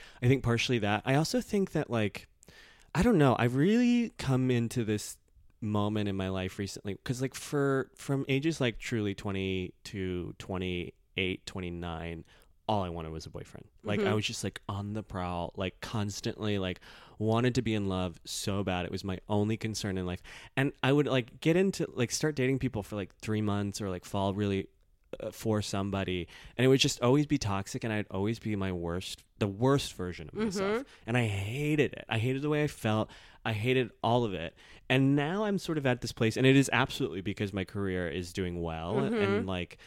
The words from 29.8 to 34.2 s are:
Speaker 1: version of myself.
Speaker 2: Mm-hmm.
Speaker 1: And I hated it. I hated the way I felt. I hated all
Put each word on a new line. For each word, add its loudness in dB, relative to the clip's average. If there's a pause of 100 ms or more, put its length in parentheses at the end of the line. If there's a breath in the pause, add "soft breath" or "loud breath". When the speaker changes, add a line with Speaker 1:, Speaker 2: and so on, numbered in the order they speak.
Speaker 1:
version -8
of -14
myself. -2
Speaker 2:
Mm-hmm. -2 (240 loud breath)
Speaker 1:
And 0
I 2
hated 0
it. -12
I 0
hated 0
the 0
way 2
I 2
felt. 0 (340 loud breath)
I -2
hated 0 (120)
all 4